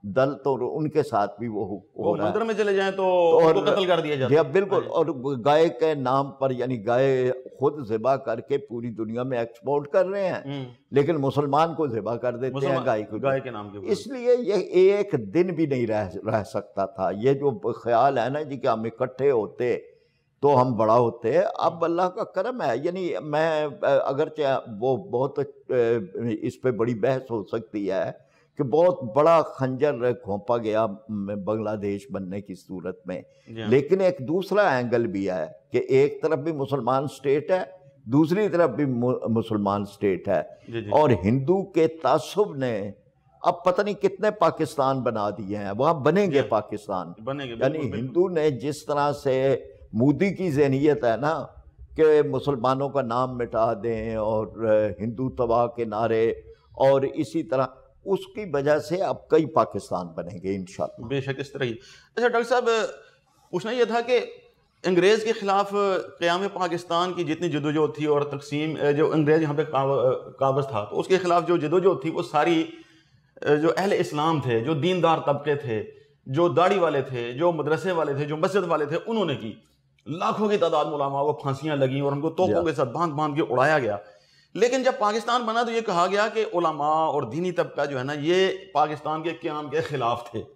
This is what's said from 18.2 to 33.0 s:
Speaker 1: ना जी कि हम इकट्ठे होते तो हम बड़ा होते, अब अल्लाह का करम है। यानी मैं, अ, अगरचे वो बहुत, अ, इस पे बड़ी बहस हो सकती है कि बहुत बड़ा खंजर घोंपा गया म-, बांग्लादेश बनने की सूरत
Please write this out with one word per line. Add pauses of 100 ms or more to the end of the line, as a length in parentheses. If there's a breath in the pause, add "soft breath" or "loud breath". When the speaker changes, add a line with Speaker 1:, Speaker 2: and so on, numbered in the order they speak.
Speaker 1:
ना
जी
कि
हम
इकट्ठे
होते (680 soft breath)
तो
हम
बड़ा
होते,
अब
अल्लाह
का
करम
है।
यानी
मैं,
अ,
अगरचे
वो
बहुत,
अ, (960)
इस
पे
बड़ी
बहस
हो
सकती
है (320 soft breath)
कि
बहुत (160)
बड़ा
खंजर
घोंपा
गया
म-, (400)
बांग्लादेश
बनने
की
सूरत